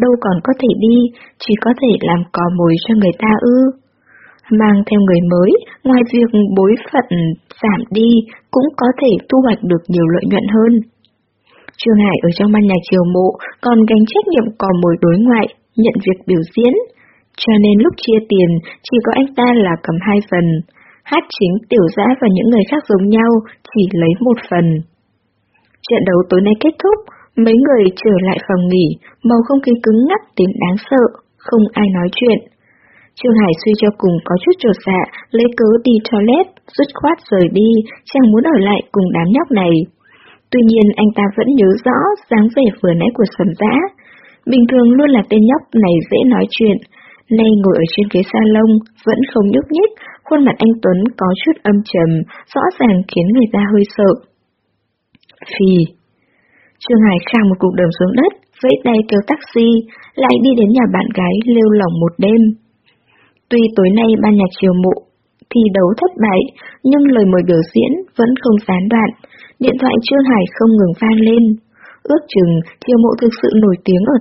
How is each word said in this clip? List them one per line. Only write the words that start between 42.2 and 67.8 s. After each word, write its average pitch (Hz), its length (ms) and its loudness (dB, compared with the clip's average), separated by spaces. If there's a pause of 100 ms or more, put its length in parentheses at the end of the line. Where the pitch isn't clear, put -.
dáng 220 260 2
vẻ 277 100 2 (160)
vừa 175 120 0
nãy 170 200 -2
của 208 140 0 (100)
Sầm 208 120 -2 (100)
Dã. 214 140 -2 (800)
Bình 254 180 4
thường 247 180 4 (100)
luôn 294 120 2
là 233 200 2
tên 214 160 2
nhóc 269 160 2 (220)
này 175 120 2 (140)
dễ 196 80 0 (160)
nói 190 160 0
chuyện, 214 280 0 (600)
nay 220 120 2 (120)
ngồi 190 220 2
ở - 80 2
trên 208 200 -2
ghế 180 100 0 (100)
salon, 220 400 2 (360)
vẫn 220 120 0 (120)
không 202 220 0
nhúc 277 120 -2 (100)
nhích, 415 160 0 (340)
khuôn 294 200 0
mặt 220 100 0 (100)
anh 226 160 2
Tuấn 185 160 0 (220)
có 185 80 -2 (140)
chút 320 220 -2
âm 202 140 0 (140)
trầm, 165 180 0 (440)
rõ 269 100 -4 (160)
ràng 220 180 2 (120)
khiến 175 240 -2
người 240 200 2
ta 202 80 -2 (120)
hơi 202 120 2 (120)
sợ. 202 140 2 (1400)
Phì. 190 200 2 (1080)
Trương 220 240 2
Hải 185 100 0 (120)
khang 220 200 0
một 185 100 -2
cục 180 200 0
đờm 175 180 0
xuống 180 220 -2
đất, 320 120 0 (320)
vẫy 262 120 2 (100)
tay 233 120 0 (120)
kêu 202 180 0
taxi, 240 400 -2 (560)
lại 247 200 2
đi 269 160 2
đến 202 180 2
nhà 247 80 2 (100)
bạn 185 120 -4 (120)
gái 180 160 -2 (200)
lêu 220 140 2 (100)
lỏng 170 220 -2
một 165 160 -2
đêm. 214 240 2 (1080)
Tuy 240 120 2 (140)
tối 190 140 2 (100)
nay 226 100 0 (120)
ban 214 140 2
nhạc 190 220 0
Triều 190 160 0 (100)
Mộ 185 120 0 (560)
thi 240 100 2 (160)
đấu 185 100 2 (120)
thất 370 120 -2 (120)
bại, 202 180 0 (480)
nhưng 285 140 2 (120)
lời 214 160 2
mời 180 160 0
biểu 170 140 2 (100)
diễn 233 200 0 (260)